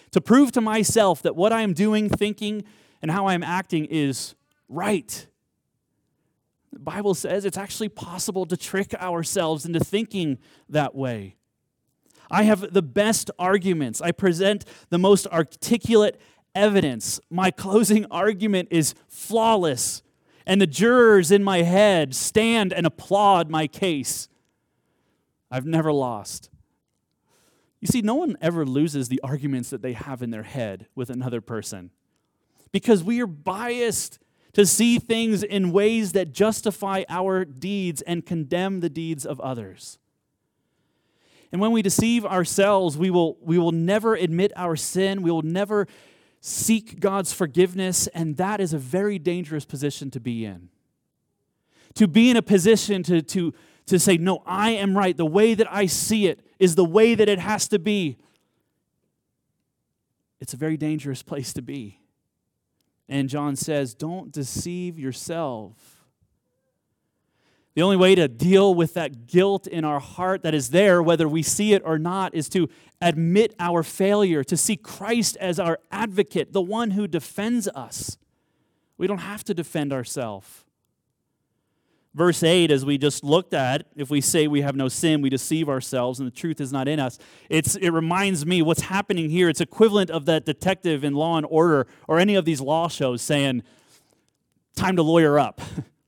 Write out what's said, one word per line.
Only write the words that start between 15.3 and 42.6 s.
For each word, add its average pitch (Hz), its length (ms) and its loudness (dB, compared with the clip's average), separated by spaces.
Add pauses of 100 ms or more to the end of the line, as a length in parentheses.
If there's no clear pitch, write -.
evidence. 190 680 0 (100)
My 185 200 0
closing 202 600 2
argument 196 640 -2
is 165 220 2 (140)
flawless, 202 920 0 (440)
and 196 140 4
the 196 60 6
jurors 208 640 6
in 202 140 6
my 185 180 2
head 175 520 4
stand 214 580 0
and 170 140 0
applaud 185 640 2
my 156 180 -2
case. 156 600 -4 (1200)
I've 127 160 -6
never 160 260 0
lost. 123 580 -4 (1300)
You 208 60 -10
see, 240 160 -2
no 214 120 0
one 302 260 -2
ever 165 240 -2
loses 139 440 -2
the 131 140 -4
arguments 135 480 -6
that 117 120 -12
they 127 100 -6
have 123 300 -12
in 117 80 -8
their 110 120 -10
head 107 520 -8
with 127 160 -8
another 123 300 -6
person 101 500 -12 (840)
because 196 320 2
we 233 160 -2
are 240 60 -2
biased 208 920 -6 (360)
to 208 100 6
see 233 340 4
things 226 440 -2
in 196 300 -2
ways 208 400 2
that 175 200 -2
justify 196 760 -2
our 185 360 -2
deeds 175 580 -6
and 170 220 -6
condemn 175 560 -4
the 170 80 -2
deeds 156 380 -8
of 143 140 -8
others. 113 580 -12 (1500)
And 175 100 -4
when 214 120 2
we 226 100 2
deceive 214 420 2
ourselves, 185 720 2